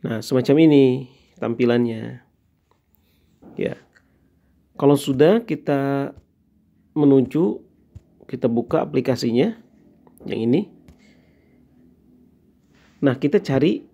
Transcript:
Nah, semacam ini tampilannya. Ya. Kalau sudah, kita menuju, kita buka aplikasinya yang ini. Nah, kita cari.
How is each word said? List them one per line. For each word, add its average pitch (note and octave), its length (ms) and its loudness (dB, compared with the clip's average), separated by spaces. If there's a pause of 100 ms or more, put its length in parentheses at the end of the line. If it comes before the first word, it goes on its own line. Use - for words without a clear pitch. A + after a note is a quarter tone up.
Nah, A2+ 160 -6
semacam C#3 480 4
ini C3+ 400 4 (320)
tampilannya. A#2 800 -2 (1400)
Ya. - 240 -8 (960)
Kalau C#3+ 240 2
sudah, D3+ 480 2
kita C#3 640 -4 (800)
menuju, D3 720 0 (640)
kita B2 240 -4
buka A#2+ 320 -2
aplikasinya C3 720 -2 (720)
yang A2+ 240 -2
ini. F#3+ 160 -2 (2250)
Nah, C3+ 160 0
kita D3 240 0
cari. D3+ 540 -2